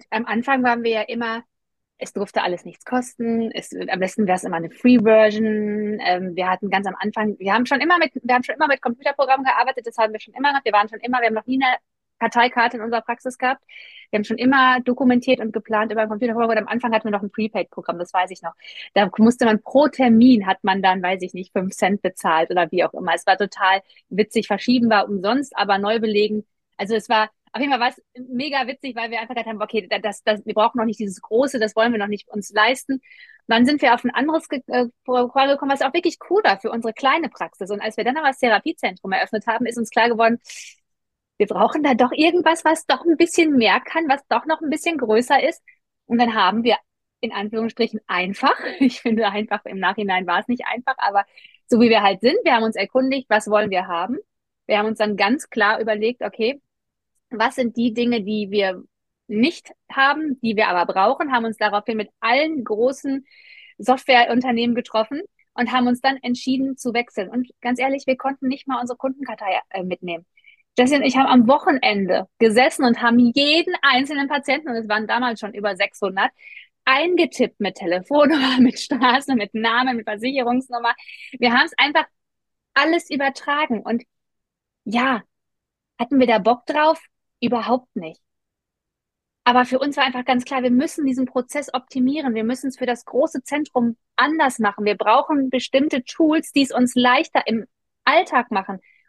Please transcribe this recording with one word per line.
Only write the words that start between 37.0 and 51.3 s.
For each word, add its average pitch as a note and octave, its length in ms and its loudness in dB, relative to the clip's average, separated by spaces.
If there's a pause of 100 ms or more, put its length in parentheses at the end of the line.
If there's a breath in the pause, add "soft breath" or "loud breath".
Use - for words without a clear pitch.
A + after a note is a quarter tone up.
Praxis. - 420 -10
Und G#3 100 -6
als - 160 -8
wir G#3+ 80 -4
dann B3+ 120 -2
aber D#4 120 -2
das C4 100 -2
Therapiezentrum G#3 760 -2
eröffnet F#3+ 340 -4
haben, A#3 200 -2
ist A#3 120 -8
uns A3+ 120 -6
klar A#3 180 2
geworden, A3+ 300 2 (1000 loud breath)
wir G#3 80 2
brauchen A#3 360 0
da C#4+ 100 2
doch B3 200 2
irgendwas, E4 520 2
was D#4+ 220 0
doch - 180 0
ein E4 140 4
bisschen E4 380 2
mehr G#3+ 240 4
kann, E4 280 -4
was C#4 200 0
doch A#3 180 -2
noch D#4 160 -2
ein D4+ 80 -4
bisschen D#4+ 260 -4
größer B3 500 2
ist. - 160 -4 (440 soft breath)
Und A#3 120 0
dann A3+ 160 2
haben G#3+ 300 2
wir A3 140 2 (420)
in A3+ 120 -8
Anführungsstrichen A3 720 -4
einfach, F#3+ 480 0 (140)
<laughs> - 120 -6
ich C4 220 2
finde A3+ 260 0
einfach G#3 380 -4
im G3 120 -10
Nachhinein F#3+ 480 -2
war F3 140 0
es - 80 -6
nicht B3 180 -4
einfach, B3 320 -6
aber G3+ 260 0 (420 soft breath)